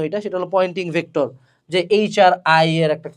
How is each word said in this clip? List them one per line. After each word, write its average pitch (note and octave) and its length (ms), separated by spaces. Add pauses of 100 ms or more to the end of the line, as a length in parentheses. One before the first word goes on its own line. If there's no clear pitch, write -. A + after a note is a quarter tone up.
এটা, F3+ 140
সেটা F#3+ 160
হলো F3+ 180
পয়েন্টিং F#3 300 (120)
ভেক্টর, E3 300 (460)
যে F3+ 60 (180)
এইচ G#3+ 220
আর F#3 140 (240)
আই D#3+ 120 (140)
এর D#3 80
একটা D3+ 260